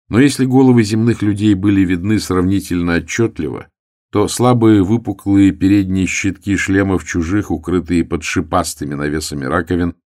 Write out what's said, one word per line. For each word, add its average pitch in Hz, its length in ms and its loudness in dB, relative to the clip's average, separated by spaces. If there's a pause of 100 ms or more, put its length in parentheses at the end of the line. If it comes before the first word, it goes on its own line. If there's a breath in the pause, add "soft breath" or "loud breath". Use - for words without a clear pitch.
Но 104 100 0
если 135 260 2
головы 127 380 4
земных 113 400 0
людей 104 320 2
были 98 280 2
видны 95 360 0
сравнительно 90 760 -2
отчетливо, 80 760 -4 (420)
то 101 160 0
слабые 113 560 4
выпуклые 98 720 2
передние 95 540 0
щитки 95 500 -4
шлемов 98 480 0
чужих, 92 480 -4
укрытые 85 520 -2
под 80 200 -6
шипастыми 80 720 -4
навесами 73 500 -6
раковин, 85 500 -4 (240)